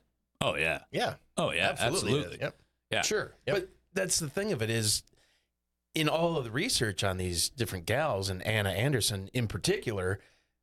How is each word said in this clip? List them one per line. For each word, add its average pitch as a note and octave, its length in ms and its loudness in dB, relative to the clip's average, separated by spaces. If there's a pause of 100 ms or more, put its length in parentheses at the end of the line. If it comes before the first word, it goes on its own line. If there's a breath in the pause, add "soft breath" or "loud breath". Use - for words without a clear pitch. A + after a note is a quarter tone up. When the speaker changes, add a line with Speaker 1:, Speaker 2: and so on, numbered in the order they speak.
(420)
Speaker 1:
Oh, D#2 140 0
yeah. D2+ 240 0 (100)
Speaker 2:
Yeah. G#3+ 240 -2 (240)
Speaker 1:
Oh, D#3+ 140 0
yeah, F2+ 260 2
Speaker 2:
Absolutely B2 160 0
it - 0 -
is. F3+ 300 0
Speaker 1:
absolutely. D2+ 160 -10
Speaker 2:
Yep. - 160 -6 (340)
Speaker 1:
Yeah. G#2 120 0
Speaker 3:
Sure. - 320 -2 (120)
Speaker 2:
Yep. C#3+ 100 2
Speaker 3:
But F3+ 120 -2 (260)
that's F#3 240 0
the D#3+ 100 -2
thing G3+ 240 -2
of C3 80 0
it A2 100 0
is, A2 340 2 (880 soft breath)
in D#3 140 4
all D#3+ 280 2
of C#3+ 80 0
the A2+ 60 -8
research A2+ 540 0
on F#2 120 2
these F2 320 0
different F#2+ 380 -4
gals, G#2+ 420 0
and F#2 160 -4
Anna G#2 260 2
Anderson G2+ 600 0
in B2 140 0
particular, G2 720 0 (440 soft breath)